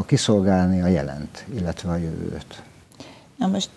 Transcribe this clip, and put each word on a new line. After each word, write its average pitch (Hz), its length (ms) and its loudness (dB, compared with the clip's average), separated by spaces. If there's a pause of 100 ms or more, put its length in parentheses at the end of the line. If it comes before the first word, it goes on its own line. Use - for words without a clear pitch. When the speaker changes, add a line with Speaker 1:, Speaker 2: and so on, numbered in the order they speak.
Speaker 1:
kiszolgálni 95 760 4
a 87 60 0
jelent, 73 580 -2 (100)
illetve 87 360 -4
a 85 60 -2
jövőt. 82 680 -8 (760)
Speaker 2:
Na 190 100 -2
most, 190 300 -2